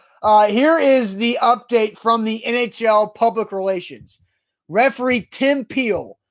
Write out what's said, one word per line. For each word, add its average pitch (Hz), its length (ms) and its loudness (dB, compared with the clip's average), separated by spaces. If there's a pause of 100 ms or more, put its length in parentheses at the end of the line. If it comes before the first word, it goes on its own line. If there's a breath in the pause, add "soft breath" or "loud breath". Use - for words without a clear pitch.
(220 soft breath)
Uh, 214 260 4
here 277 300 2
is 262 380 2
the 233 260 0
update 226 540 0
from 226 280 0
the 220 200 -6
N 233 100 -4
H 240 280 -4
L 214 280 2
public 214 400 -2
relations. 190 680 -8 (480)
Referee 247 600 -2
Tim 277 340 -2
Peel 220 540 -6 (120)